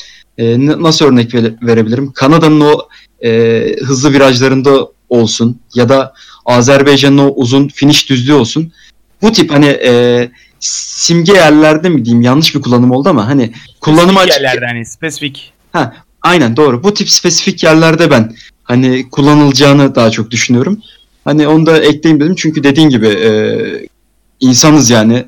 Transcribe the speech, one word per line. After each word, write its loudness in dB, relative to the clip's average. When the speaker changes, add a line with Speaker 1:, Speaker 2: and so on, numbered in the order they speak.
Speaker 1:
e, 0
n-, -2
nasıl 0
örnek 0
vere-, -2
verebilirim? -2
Kanada'nın 2
o, 0
e, -2
hızlı -2
virajlarında 2
olsun -2
ya 0
da -2
Azerbaycan'ın 2
o 2
uzun -2
finish -2
düzlüğü 0
olsun. -2
Bu 2
tip -2
hani, 2
e, 0
simge -2
yerlerde 2
mi -2
diyeyim? 0
Yanlış 0
bir -6
kullanım 0
oldu -2
ama -2
hani -2
kullanım 2
Speaker 2:
Spesifik 2
Speaker 1:
açık -2
Speaker 2:
yerlerde -4
hani, -8
spesifik. -12
Speaker 1:
Ha, -6
aynen 0
doğru. 0
Bu 0
tip -6
spesifik -4
yerlerde 2
ben 0
hani -2
kullanılacağını 2
daha 2
çok -6
düşünüyorum. -2
Hani 0
onu 2
da 2
ekleyeyim 0
dedim -2
çünkü -4
dediğin 2
gibi, 0
e, 0
insanız 2
yani. 2